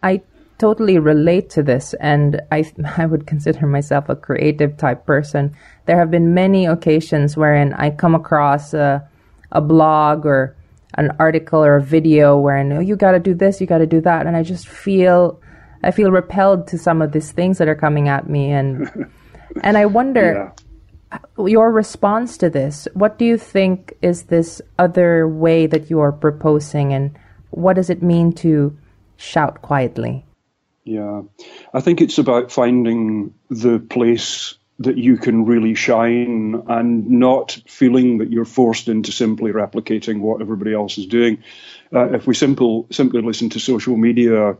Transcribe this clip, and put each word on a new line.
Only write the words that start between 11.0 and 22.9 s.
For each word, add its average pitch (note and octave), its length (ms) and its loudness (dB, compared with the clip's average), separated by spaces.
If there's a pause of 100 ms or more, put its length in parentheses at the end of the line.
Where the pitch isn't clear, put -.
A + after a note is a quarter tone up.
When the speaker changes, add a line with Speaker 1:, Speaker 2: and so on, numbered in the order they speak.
Speaker 1:
article D#3+ 440 0
or C#3+ 140 6
a C#3 40 2
video D3 560 4
wherein, C#3 360 0
"Oh, D3 80 -4
you G3 160 -2
gotta F#3 220 4
do F3+ 140 -2
this, G3 280 0
you F#3 60 -4
gotta D#3+ 200 2
do E3 140 2
that," E3 260 0
and E3+ 80 -2
I E3 80 0
just E3+ 240 -10
feel, F3+ 720 2 (440)
I F3+ 80 0
feel G3 200 2
repelled F#3 560 2
to F3 100 -8
some E3 240 0
of D3+ 120 -2
these D3+ 180 -4
things F#3 280 -2
that D#3+ 100 2
are D#3 60 0
coming D3 340 0
at C#3 200 -4
me, C#3+ 220 -2
and, C#3 580 -4 (280)
Speaker 2:
<laughs> - 260 -14
Speaker 1:
and G#3 140 2
I G#3 80 4
wonder G#3 680 0 (580)
Speaker 2:
Yeah. - 80 -14 (280)
Speaker 1:
your A3 240 4
response A3 680 -2
to F3 140 0
this. C#3+ 420 -6